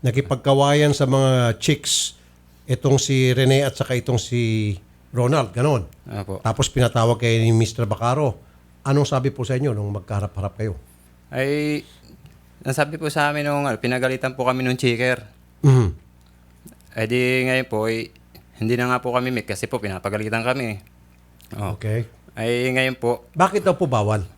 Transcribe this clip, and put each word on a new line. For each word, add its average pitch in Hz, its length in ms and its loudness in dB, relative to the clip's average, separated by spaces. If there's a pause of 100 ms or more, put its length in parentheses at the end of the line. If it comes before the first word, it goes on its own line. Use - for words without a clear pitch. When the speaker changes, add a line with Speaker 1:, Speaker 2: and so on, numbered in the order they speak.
Speaker 1:
nakipagkawayan 139 880 2
sa 143 160 2
mga 127 500 2
chicks - 640 -2 (480)
itong 131 320 2
si 131 320 2
Rene 131 320 4
at 135 100 0
saka - 220 -4
itong 120 240 0
si 110 560 0 (340)
Ronald," 123 460 0
ganon. 123 320 0 (180)
Speaker 2:
Opo. 98 380 -8
Speaker 1:
Tapos 113 240 0
pinatawag 117 500 2
kayo 113 220 2
ni 113 120 4
Mister 113 360 2
Bacaro. 120 480 0 (480)
Anong 139 240 2
sabi 135 240 0
po - 100 -12
sa 127 140 -2
inyo 135 160 0
nung 104 240 -4
magkaharap-harap 101 640 -6
kayo? 107 160 -4 (540)
Speaker 2:
Ay, 147 580 -2 (760)
ang 131 140 -4
sabi 151 240 -2
po 156 100 -6
sa 147 220 0
amin 147 160 -4
nung, 143 160 0
ano, 127 160 -2
pinagalitan 127 560 -2
po 131 80 -6
kami 127 180 0
nung 127 140 0
cheater. 123 480 0 (400)
Speaker 1:
Mhm. 127 480 4 (840)
Speaker 2:
Eh, 110 140 -2
di 120 100 0 (300)
ngayon 127 200 0
po, 107 200 -2
eh, 113 240 -4 (480)
hindi 113 160 0
na 123 160 0
nga 123 80 2
po 123 160 -6
kami 127 160 0
meet 120 160 -4
kasi 101 180 -6
po 127 140 -6
pinapagalitan 104 640 -4
kami. 120 400 -4 (720)
Oh. 101 180 -6
Speaker 1:
Okay. 110 320 -4 (300)
Speaker 2:
Ay, 120 340 -2
ngayon 131 260 0
po. 120 380 -4
Speaker 1:
Bakit 196 300 2
daw 190 100 2
po 175 140 0
bawal? 107 400 0 (120)